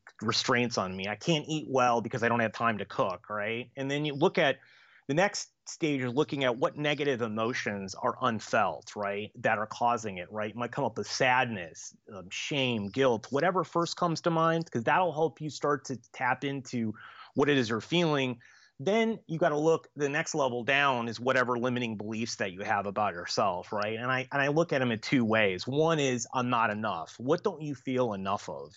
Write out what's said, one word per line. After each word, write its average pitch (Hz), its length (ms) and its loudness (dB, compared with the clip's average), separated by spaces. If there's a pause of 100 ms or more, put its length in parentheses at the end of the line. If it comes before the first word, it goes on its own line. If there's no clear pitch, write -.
(200)
restraints 120 560 0
on 92 200 -2
me. 95 100 -6
I 104 80 -4
can't 151 320 0
eat 151 220 -4
well 123 320 4
because 113 240 -2
I 117 40 2
don't 117 120 2
have 110 120 0
time 113 260 0
to 101 60 -6
cook," 98 460 -4
right? 110 460 -4
And 135 120 -4
then 143 160 -2
you 147 100 -4
look 175 240 4
at 143 200 4 (480)
the 135 80 -2
next 190 360 0 (160)
stage 143 360 -2
is 123 100 -2
looking 139 320 0
at 123 120 2
what 143 200 0
negative 143 460 0
emotions 110 720 -2
are 123 280 -2
unfelt, 107 720 0
right, 101 400 -4
that 113 220 0
are 107 80 -2
causing 113 520 0
it, 87 140 -10
right? 107 180 -4
It 107 60 -14
might 120 160 -6
come 139 120 -2
up 113 140 -2
with 104 100 -6
sadness, 120 840 -2 (180)
um, 92 180 -12
shame, 123 580 -2
guilt, 120 420 2
whatever 170 340 2
first 170 320 -2
comes 170 260 0
to 175 80 2
mind, 165 400 2
'cause 117 140 -2
that'll 160 280 4
help 156 280 0
you 151 100 -6
start 143 360 0
to 131 100 -6 (160)
tap 127 320 0
into 127 500 -4 (400)
what 139 140 4
it 147 80 6
is 123 120 4
you're 110 120 0
feeling. 143 600 0 (400)
Then 220 460 2
you 160 120 -6
gotta 156 200 2
look, 160 380 2
the 143 120 0
next 147 280 -2
level 123 260 0
down 135 460 2
is 110 100 -6
whatever 123 400 2
limiting 120 380 0
beliefs 110 400 -6
that 101 160 -2
you 90 80 -12
have 101 260 0
about 101 260 0
yourself, 90 600 -2
right? 107 260 -2
And 123 120 -4
I, 131 200 -2
and 143 100 0
I 139 80 2
look 160 240 2
at 143 80 2
'em 123 120 2
in 110 80 -2
two 127 240 2
ways. 107 420 2
One 156 320 2
is, 127 340 0
"I'm 123 160 0
not 117 220 2
enough." 104 480 -4
What 139 240 0
don't 180 180 -4
you 147 140 -8
feel 127 380 -2
enough 98 360 -4
of? 71 280 -12